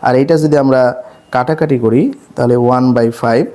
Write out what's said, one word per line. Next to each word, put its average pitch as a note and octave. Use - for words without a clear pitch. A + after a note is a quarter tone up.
আর B2
এইটা D3
যদি D3
আমরা C3
কাটাকাটি D3+
করি, A2+
তাহলে B2
one B2+
by A#2
five। A#2+